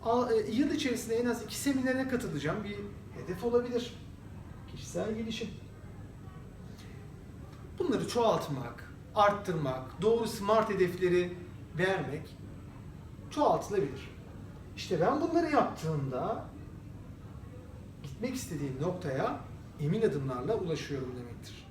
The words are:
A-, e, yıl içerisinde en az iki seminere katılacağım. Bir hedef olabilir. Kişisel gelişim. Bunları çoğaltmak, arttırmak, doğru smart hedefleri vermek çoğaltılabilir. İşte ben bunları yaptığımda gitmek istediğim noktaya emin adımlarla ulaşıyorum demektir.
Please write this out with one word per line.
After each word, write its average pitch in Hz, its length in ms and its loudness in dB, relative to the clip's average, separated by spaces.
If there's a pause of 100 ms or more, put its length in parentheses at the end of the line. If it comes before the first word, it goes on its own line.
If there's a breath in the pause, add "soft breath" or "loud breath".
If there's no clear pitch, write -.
A-, 233 280 6
e, 220 180 4
yıl 285 200 4
içerisinde 240 440 0
en 240 120 4
az 220 160 2
iki - 140 -8
seminere 262 520 2
katılacağım. 180 560 0
Bir 202 120 -6 (440)
hedef 180 240 -6
olabilir. 240 500 2 (760)
Kişisel 202 420 -4
gelişim. 226 340 -4 (2250 loud breath)
Bunları 240 300 2
çoğaltmak, 170 840 2 (220)
arttırmak, 170 880 4
doğru 220 240 6
smart 208 440 4
hedefleri 180 640 4 (440)
vermek 160 580 0 (920)
çoğaltılabilir. - 800 2 (680)
İşte 170 240 0
ben 262 200 6
bunları 330 320 4
yaptığımda 156 920 2 (1600)
gitmek 247 320 -4
istediğim 139 480 -4
noktaya 165 580 0 (400)
emin 170 220 4
adımlarla 139 520 2
ulaşıyorum 147 680 -2
demektir. - 500 -10